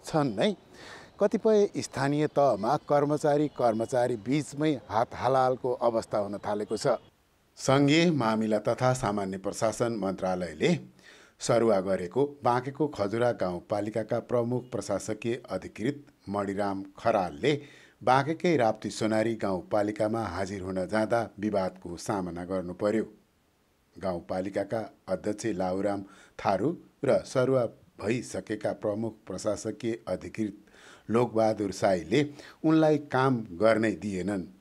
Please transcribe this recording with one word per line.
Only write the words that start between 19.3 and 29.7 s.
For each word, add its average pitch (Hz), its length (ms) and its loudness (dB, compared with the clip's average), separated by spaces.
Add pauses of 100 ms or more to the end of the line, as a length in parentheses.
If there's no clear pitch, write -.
गाउँपालिकामा 107 880 -2
हाजिर 95 380 -6
हुन 92 260 -4
जाँदा 110 420 0 (100)
विवादको 92 580 -2
सामना 90 480 -4
गर्नु 90 280 -4
पर्यो। 107 320 0 (920)
गाउँपालिकाका 95 840 -4 (260)
अध्यक्ष 104 380 -4
लाहुराम 98 560 -2 (400)
थारू 107 360 0 (280)
र 113 200 4
सरुवा 127 400 2 (360)
भइसकेका 104 720 -4
प्रमुख 110 400 -4 (140)
प्रशासकीय 107 800 -4